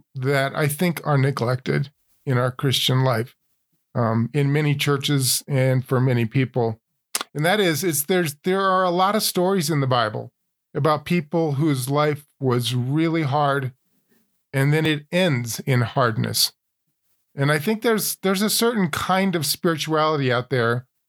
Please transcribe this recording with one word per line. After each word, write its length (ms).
that 420
I 120
think 400
are 100
neglected 760
in 120
our 140
Christian 520
life, 320
um, 380
in 200
many 220
churches 720
and 360
for 160
many 260
people. 540
And 120
that 140
is, 240
it's, 200
there's, 400
there 180
are 220
a 80
lot 240
of 80
stories 460
in 100
the 80
Bible 440
about 320
people 480
whose 360
life 380
was 360
really 480
hard, 500
and 180
then 140
it 260
ends 500
in 200
hardness. 720
And 160
I 80
think 220
there's, 360
there's 240
a 80
certain 400
kind 460
of 100
spirituality 840
out 180
there 360